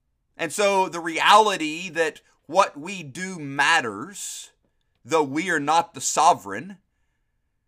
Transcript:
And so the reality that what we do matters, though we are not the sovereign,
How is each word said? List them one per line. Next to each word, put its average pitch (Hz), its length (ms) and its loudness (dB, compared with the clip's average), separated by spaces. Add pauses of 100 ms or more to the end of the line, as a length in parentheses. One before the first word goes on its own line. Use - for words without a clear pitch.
(360)
And 160 160 -6
so 196 360 2
the 165 120 -10
reality 165 920 2
that 156 300 -2 (260)
what 180 320 0
we 180 240 -12
do 180 360 -12
matters, 143 1120 -2 (540)
though 156 180 2
we 156 280 -4
are 160 100 0
not 156 340 0
the 135 60 -14
sovereign, 151 800 0 (880)